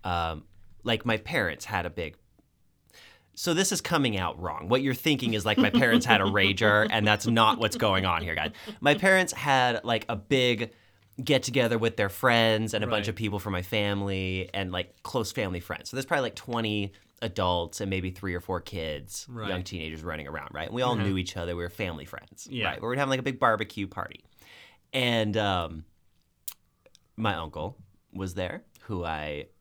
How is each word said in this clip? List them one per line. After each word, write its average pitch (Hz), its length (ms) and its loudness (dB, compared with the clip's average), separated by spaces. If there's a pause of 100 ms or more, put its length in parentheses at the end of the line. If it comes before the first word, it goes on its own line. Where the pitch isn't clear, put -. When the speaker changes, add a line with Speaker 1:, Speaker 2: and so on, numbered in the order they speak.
(100)
Speaker 1:
Um, 82 340 -2 (400)
like, 113 220 -2
my 117 120 2
parents 104 480 -2
had 92 200 -2
a 87 40 -4
big, 82 280 -8 (1160)
so - 180 0
this 185 180 2
is - 100 -2
coming 135 360 2
out 85 240 -2
wrong. 78 260 -6
What 127 140 2
you're 135 120 0
thinking 127 400 0
is, 104 120 0
like, 104 120 2
my 104 120 6
parents 120 360 4
had 113 160 6
a 95 40 4
rager, 101 640 6
and 107 180 2
that's 107 180 4
not 113 340 6
what's 110 180 0
going 95 280 2
on 85 160 2
here, 85 140 -4
guys. 80 160 -2 (300)
My 147 140 6
parents 190 360 4
had, 127 540 2
like, 113 240 0
a 117 80 0
big 120 560 2 (500)
get-together 123 540 2
with 113 180 2
their 101 140 2
friends 113 640 4
and 107 100 0
a 107 40 -2
bunch 110 160 0
Speaker 2:
Right. 98 60 -2
Speaker 1:
of 101 60 -4
people 104 240 -2
from 98 140 -4
my 90 80 -2
family 98 920 -2
and, 95 200 -4
like, 90 300 -6
close - 280 -4
family 92 300 -4
friends. - 280 -10
So - 60 -10
there's 135 120 -4
probably, 147 160 0
like, 117 120 -6
twenty 107 560 -4 (300)
adults 90 580 -2
and 101 100 -4
maybe 95 220 -2
three 92 240 -6
or 85 60 -6
four 90 180 -4
kids, 78 680 -8
Speaker 2:
Right. 113 180 -10
Speaker 1:
young 90 160 -4
teenagers 80 400 -10
running 78 240 -8
around, 73 260 -10
right? 78 140 -6
And - 80 -8
we 123 60 -2
all 123 120 2
Speaker 2:
Uh-huh. 107 100 0
Speaker 1:
knew 95 140 2
each 90 200 -4
other. 87 180 -4
We 87 80 -4
were 87 60 -4
family 85 360 -6
friends, - 460 -16
Speaker 2:
Yeah. 117 140 -4
Speaker 1:
right? 78 160 -4
We 113 60 -6
were 120 80 -2
having, 135 160 0
like, 131 80 -2
a 123 40 -6
big 131 160 -4
barbecue 110 480 2
party. - 380 -10 (680)
And, 117 460 2
um, 85 480 -2 (1300)
my 107 200 0
uncle 80 420 -8 (360)
was 92 200 -6
there, 95 300 -6 (200)
who 90 220 -6
I 76 420 -6 (140)